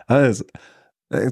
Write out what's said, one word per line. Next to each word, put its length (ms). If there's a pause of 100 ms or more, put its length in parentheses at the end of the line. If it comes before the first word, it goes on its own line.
also, 380 (640)
äh, 220